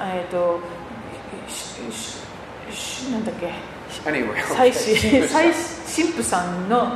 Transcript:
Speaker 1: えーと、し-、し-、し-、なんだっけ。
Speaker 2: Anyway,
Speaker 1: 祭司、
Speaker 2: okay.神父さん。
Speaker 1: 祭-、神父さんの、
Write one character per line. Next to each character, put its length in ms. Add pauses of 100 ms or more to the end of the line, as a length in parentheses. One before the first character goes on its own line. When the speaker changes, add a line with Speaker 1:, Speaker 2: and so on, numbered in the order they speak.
Speaker 1:
え 260
ー 40
と、 280 (880)
し-、 440 (800)
し-、 40
し-、 360
な 80
ん 60
だ 60
っ 40
け。 160 (580)
Speaker 2:
Anyway, 260 (200)
Speaker 1:
祭 180
司、 180
Speaker 2:
okay. 300
神 0
父 60
さ 120
ん。 140
Speaker 1:
祭-、 500
神 100
父 100
さ 280
ん 180
の、 80 (180)